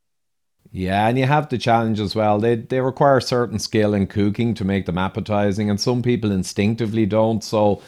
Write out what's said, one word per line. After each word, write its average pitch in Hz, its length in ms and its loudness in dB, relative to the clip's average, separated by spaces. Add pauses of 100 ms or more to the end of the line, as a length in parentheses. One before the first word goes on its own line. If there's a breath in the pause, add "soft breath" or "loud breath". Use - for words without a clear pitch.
(720)
Yeah, 95 340 0
and 120 120 2
you 135 80 2
have 147 220 0
the 123 100 -2
challenge 113 420 0
as 101 160 -4
well. 107 220 2
They, 117 180 2
they 127 240 -4
require 131 400 2
certain 117 380 -2
skill 104 360 0
in 98 120 0
cooking 104 480 0
to 101 100 -6
make 95 220 -2
them 87 120 -2
appetizing, 101 720 -2
and 101 100 0
some 123 220 -2
people 113 300 0
instinctively 107 760 0
don't. 110 380 0
So 104 440 0